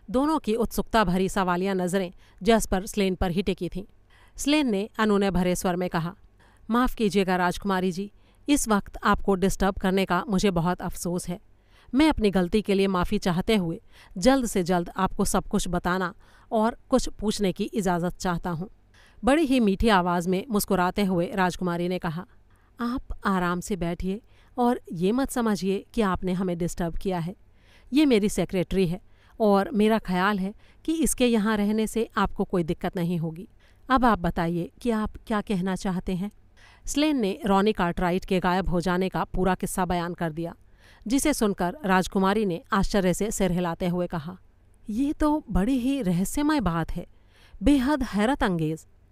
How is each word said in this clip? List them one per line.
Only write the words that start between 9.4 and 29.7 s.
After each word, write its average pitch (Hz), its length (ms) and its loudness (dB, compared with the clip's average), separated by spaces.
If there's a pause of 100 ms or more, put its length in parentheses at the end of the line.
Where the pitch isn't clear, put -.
करने 190 300 2
का 180 240 -2
मुझे 202 220 2
बहुत 175 320 0
अफसोस 175 460 -6
है। 175 120 -8 (540)
मैं 302 140 6
अपनी 214 220 2
गलती 185 320 2
के 202 120 0
लिए 196 120 4
माफ़ी 190 320 0
चाहते 190 380 0
हुए 175 240 -2 (380)
जल्द 247 280 4
से 196 160 0
जल्द 175 340 0
आपको 190 280 0
सब 185 200 0
कुछ - 240 -2
बताना 180 460 -2 (380)
और 226 240 0 (120)
कुछ 247 200 2
पूछने 202 440 -2
की 202 120 -4
इजाज़त 175 520 -2
चाहता 180 340 -4
हूँ।" 170 200 -6 (540)
बड़ी 285 180 4
ही 262 180 2
मीठी 208 280 2
आवाज़ 180 400 2
में 190 220 0
मुस्कुराते 196 540 0
हुए 185 300 0
राजकुमारी 175 540 -2
ने 180 100 -2
कहा, 170 280 -6 (540)
"आप 240 220 -6 (220)
आराम 180 360 0
से 202 160 -6
बैठिए 175 440 -4 (380)
और 247 220 2 (120)
ये 185 200 0
मत 262 180 0
समझिए 196 640 -2
कि - 80 -4
आपने 185 320 0
हमें 180 260 -2
डिस्टर्ब 170 380 -4
किया 185 220 -4
है। 170 180 -6 (560)
ये 294 140 4
मेरी 214 220 4
सेक्रेटरी 185 580 0
है 175 140 -4 (400)
और 202 320 4